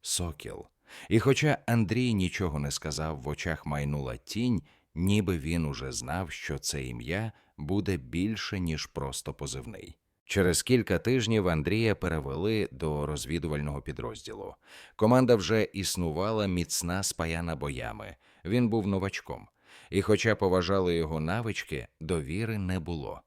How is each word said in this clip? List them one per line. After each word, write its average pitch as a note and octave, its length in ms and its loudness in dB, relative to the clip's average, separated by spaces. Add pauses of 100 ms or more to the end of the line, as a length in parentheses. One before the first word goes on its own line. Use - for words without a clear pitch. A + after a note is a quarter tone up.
Сокіл. - 640 -6 (420)
І A2+ 120 6
хоча C#3 460 4
Андрій A#2 480 2
нічого F2+ 440 0
не C#2+ 120 -2
сказав, D2+ 500 -4
в C2+ 80 -8
очах D2+ 380 -4
майнула C#2+ 500 -4
тінь, A2+ 460 0 (320)
ніби F#2+ 440 2
він D#2+ 280 0
уже C2 260 -4
знав, D2 380 -4
що - 280 -6
це C#2 260 -6
ім'я C2+ 480 -4 (240)
буде F#2 400 0
більше, F#2 640 -2
ніж E2 260 -2
просто - 480 -6
позивний. C#2+ 600 -10 (280)
Через F2+ 380 4
кілька A2 360 4
тижнів A2 500 4
Андрія F#2 460 2
перевели E2 800 0
до D2 340 -2
розвідувального D2 760 -2
підрозділу. G2 720 -10 (420)
Команда B2 400 8
вже G#2 260 2
існувала, F#2+ 840 0
міцна, F2+ 560 0
спаяна E2 540 -2
боями. A2 600 -8 (280)
Він A#2 240 2
був G#2+ 180 2
новачком. G2 640 -4 (420)
І F#2+ 120 2
хоча G#2+ 320 4
поважали F#2 600 4
його D#2+ 260 0
навички, F2 680 -4 (140)
довіри F2 580 -2
не F#2 220 0
було. D2 460 -6